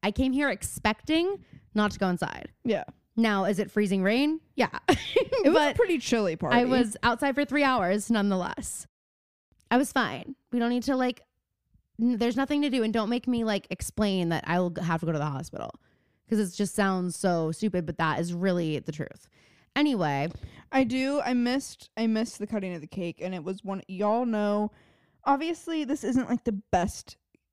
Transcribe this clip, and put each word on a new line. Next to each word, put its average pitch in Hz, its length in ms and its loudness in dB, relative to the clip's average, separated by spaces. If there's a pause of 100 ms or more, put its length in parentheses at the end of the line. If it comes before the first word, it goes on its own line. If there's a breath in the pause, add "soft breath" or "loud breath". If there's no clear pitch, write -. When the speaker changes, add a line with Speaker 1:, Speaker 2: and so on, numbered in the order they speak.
Speaker 1:
I 202 100 0
came 262 200 2
here 277 180 2
expecting 320 920 -2 (320 loud breath)
not 208 180 2
to - 60 -10
go 190 100 2
inside. - 440 -4 (120)
Speaker 2:
Yeah. 214 200 0 (320)
Speaker 1:
Now, 208 300 2
is 190 120 0
it - 120 -4
freezing 196 320 2
rain? 277 380 2 (160)
Yeah. 247 120 2 (200)
<laughs> - 0 -
Speaker 2:
It 415 600 2
was 320 120 6
a 294 60 4
Speaker 1:
But - 80 0
Speaker 2:
pretty 370 220 4
chilly 208 380 0
party. 170 220 2
Speaker 1:
I 247 60 6
was 247 400 2
outside 240 300 2
for 285 100 0
three 285 200 0
hours, 208 460 2
nonetheless. 202 760 -2 (840)
I 240 80 4
was 269 140 2
fine. 208 420 -2 (180)
We 240 60 0
don't 233 120 2
need 240 140 0
to, 269 120 0
like, 254 260 -2 (800)
n-, 233 180 2
there's 233 180 0
nothing 285 260 2
to 285 80 0
do, 247 120 2
and 220 100 0
don't 214 160 0
make 240 200 -2
me, 240 160 0
like, 202 260 -2
explain 190 600 0
that 165 160 -2
I 175 120 0
will 180 120 0
g-, 160 120 -8
have 165 180 0
to 160 60 -6
go 165 60 0
to 151 60 -2
the 143 80 -4
hospital, - 440 -8 (580)
'cause 214 120 0
it 180 160 -4
just 202 180 -2
sounds 185 420 0
so 165 360 0
stupid, 180 340 -2
but 156 120 -8
that 156 200 0
is 170 160 -2
really 175 460 0
the - 120 -8
truth. - 360 -12 (480 soft breath)
Anyway. 175 520 2 (440 loud breath)
Speaker 2:
I 269 120 4
do. 262 400 0
I 247 80 -2
missed, 247 640 -2
I 226 120 0
missed 220 320 -2
the 208 80 -6
cutting 190 260 -4
of 160 60 -10
the 151 80 -12
cake, 175 320 -6
and 185 140 -6
it 160 100 -8
was 190 180 -8
one, 190 240 -8
y'all 208 400 0
know, 208 460 0 (520 soft breath)
obviously, 311 600 -2
this 277 180 -4
isn't, 254 260 0
like, 240 140 -2
the 208 180 -2 (120)
best, - 440 -2 (360)